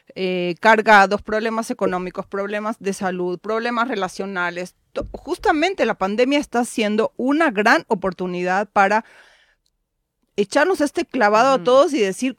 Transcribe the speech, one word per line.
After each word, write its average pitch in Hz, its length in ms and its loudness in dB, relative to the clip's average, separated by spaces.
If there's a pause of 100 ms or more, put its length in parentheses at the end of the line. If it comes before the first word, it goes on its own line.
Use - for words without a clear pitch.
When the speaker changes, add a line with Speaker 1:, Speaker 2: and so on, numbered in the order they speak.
(160)
Speaker 1:
eh, 180 440 -4
cargados, 208 640 6
problemas 220 500 -4
económicos, 185 540 -4
problemas 208 540 -6
de 190 140 -6
salud, 180 460 -6
problemas 226 480 -4
relacionales. 185 880 -6 (180)
To-, - 200 -8
justamente 339 720 -2
la 220 100 -2
pandemia 247 440 0
está 240 260 -2
siendo 214 500 -2
una 285 360 0
gran 220 360 2
oportunidad 180 800 -4
para 202 360 2 (1300)
echarnos 302 460 0
este 294 240 -2
clavado 233 480 2
Speaker 2:
Ujú. 254 80 0
Speaker 1:
a - 20 -12
todos 269 300 4
y 294 60 0
decir, 208 400 -2